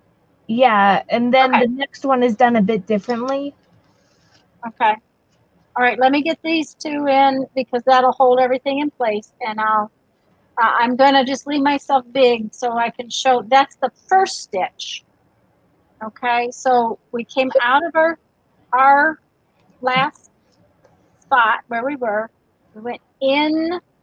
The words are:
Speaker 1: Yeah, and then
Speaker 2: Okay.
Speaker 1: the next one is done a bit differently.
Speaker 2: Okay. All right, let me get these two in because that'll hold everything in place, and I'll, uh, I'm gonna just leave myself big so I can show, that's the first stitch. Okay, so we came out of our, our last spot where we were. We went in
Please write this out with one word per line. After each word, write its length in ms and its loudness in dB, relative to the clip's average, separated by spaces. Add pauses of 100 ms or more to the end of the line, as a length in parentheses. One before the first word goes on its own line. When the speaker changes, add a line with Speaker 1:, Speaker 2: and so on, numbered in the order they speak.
(460)
Speaker 1:
Yeah, 600 2
and 260 0
then 200 4
Speaker 2:
Okay. 120 2
Speaker 1:
the 60 -4
next 320 -8
one 180 0
is 140 0
done 200 2
a 60 2
bit 240 -2
differently. 680 -6 (1120)
Speaker 2:
Okay. 280 -2 (800)
All 80 0
right, 140 0
let 140 4
me 100 0
get 200 -4
these 320 -4
two 320 -8
in 480 2
because 300 -4
that'll 280 4
hold 280 2
everything 400 -2
in 100 -4
place, 500 -6
and 200 -6
I'll, 300 0 (680)
uh, 180 2
I'm 180 0
gonna 280 4
just 220 -6
leave 160 -2
myself 500 0
big 400 0
so 200 -6
I 180 -4
can 180 -14
show, 340 0
that's 340 0
the 140 -4 (180)
first 340 0
stitch. 600 -8 (1000)
Okay, 480 -4
so 480 0 (140)
we 120 -8
came 260 -4 (120)
out 220 2
of 100 -8
our, 240 0 (540)
our 480 4 (600)
last 500 -4 (920)
spot 460 0
where 160 -6
we 120 -6
were. 320 -4 (460)
We 80 -20
went 180 -10 (200)
in 600 -2 (220)